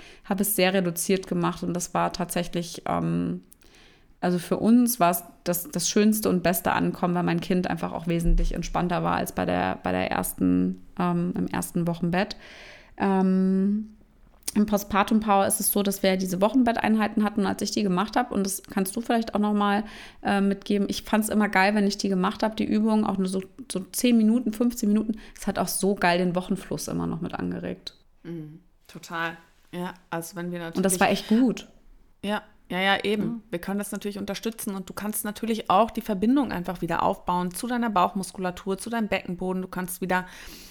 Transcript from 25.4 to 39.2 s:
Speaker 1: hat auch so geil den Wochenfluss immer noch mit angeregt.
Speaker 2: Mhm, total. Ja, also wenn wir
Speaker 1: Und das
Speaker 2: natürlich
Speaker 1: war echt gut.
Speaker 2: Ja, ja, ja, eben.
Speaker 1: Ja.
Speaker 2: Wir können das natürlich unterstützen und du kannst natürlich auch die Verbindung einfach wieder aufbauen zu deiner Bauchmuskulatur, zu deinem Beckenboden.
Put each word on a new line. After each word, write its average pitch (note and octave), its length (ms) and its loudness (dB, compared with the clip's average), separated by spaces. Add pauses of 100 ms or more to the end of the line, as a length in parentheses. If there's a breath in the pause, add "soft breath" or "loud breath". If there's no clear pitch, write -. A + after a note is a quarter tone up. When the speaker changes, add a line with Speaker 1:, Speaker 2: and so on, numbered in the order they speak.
Speaker 1:
hat G3 140 -2
auch F#3 80 0
so G3 260 0
geil F3 240 2
den F3+ 160 2
Wochenfluss F3+ 540 -4
immer E3+ 180 -4
noch E3 160 -4
mit F3+ 140 -8
angeregt. F3+ 580 -8 (300)
Speaker 2:
Mhm, E3 360 -12 (280)
total. E3+ 500 -8 (340)
Ja, F3+ 220 -6 (160)
also E3 260 -8
wenn F3 160 -6
wir F3 140 -8
Speaker 1:
Und E3+ 180 -2
das F#3 140 2
Speaker 2:
natürlich - 20 2
Speaker 1:
war G3 100 4
echt - 180 0
gut. A3+ 400 4 (560)
Speaker 2:
Ja, G3+ 180 -2 (280)
ja, F3+ 100 -2
ja, F#3+ 240 4
eben. G#3 200 0
Speaker 1:
Ja. A3+ 280 -6
Speaker 2:
Wir F3 80 -2
können G3+ 180 -4
das G3+ 140 -6
natürlich G3+ 260 -6
unterstützen G3+ 560 -6
und F#3+ 160 -8
du - 40 -12
kannst G#3 320 -6
natürlich G#3+ 440 -4
auch A3 220 6
die A3 100 -6
Verbindung A3 500 2
einfach F3+ 300 -6
wieder E3+ 220 0
aufbauen F3+ 500 0
zu - 140 -6
deiner A#3 240 -2
Bauchmuskulatur, F#3 880 -2
zu - 100 -10
deinem A3+ 200 -2
Beckenboden. F#3 520 -4